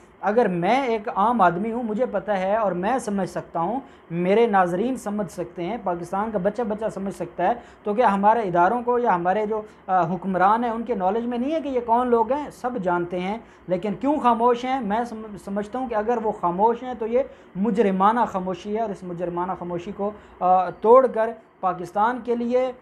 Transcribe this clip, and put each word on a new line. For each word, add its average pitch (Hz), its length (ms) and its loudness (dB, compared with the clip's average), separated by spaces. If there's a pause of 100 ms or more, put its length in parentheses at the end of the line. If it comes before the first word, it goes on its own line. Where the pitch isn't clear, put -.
(240)
अगर 214 240 4
मैं 196 400 2
एक 226 220 -2
आम 214 320 2
आदमी 185 300 2
हूँ, 240 120 -4
मुझे 220 220 -2
पता 202 280 -4
है 190 240 0
और 202 160 0
मैं 202 260 -2
समझ 196 300 -4
सकता 170 300 -6
हूँ, 220 240 -2 (280)
मेरे 190 360 2
नाजरीन 196 500 2
समझ 208 300 -6
सकते 175 360 -10
हैं, 202 200 -6
पाकिस्तान 190 480 -4
का 208 80 -2
बच्चा 208 240 -2
बच्चा 214 260 -4
समझ 196 240 -6
सकता 175 300 -6
है, 202 180 0 (240)
तो 208 80 -2
क्या 233 140 4
हमारे 202 360 4
इदारों 190 400 2
को 240 160 0
या 240 120 2
हमारे 185 360 2
जो, 214 180 -4 (240)
अ, 185 120 4
हुक्मरान 185 640 2
हैं 240 80 -2
उनके 226 240 -4
नॉलेज 196 300 0
में 240 120 -4
नहीं 262 140 -2
है 320 100 -2
कि 285 80 -8
ये 247 120 -2
कौन 240 260 2
लोग 233 240 2
हैं? 285 200 -4
सब 247 260 -8
जानते 175 400 -2
हैं, 196 260 -4 (260)
लेकिन 185 260 -2
क्यों 285 240 0
खामोश 240 460 2
हैं? 262 160 -2
मैं 220 240 -2
सम-, 220 320 -14
समझता 208 420 -6
हूँ 254 100 -6
कि 226 60 -4
अगर 226 240 0
वो 220 120 0
खामोश 208 520 0
हैं 254 120 -8
तो 226 100 -6
ये 247 240 0 (280)
मुजरिमाना 208 680 2
खामोशी 185 480 -6
है 226 100 -2
और 208 80 -4
इस 185 120 -10
मुजरिमाना 175 520 -4
खामोशी 175 360 -8
को, 202 220 -4 (280)
अ, 180 280 4
तोड़कर 226 680 4 (260)
पाकिस्तान 196 600 0
के 233 140 -2
लिए 247 460 0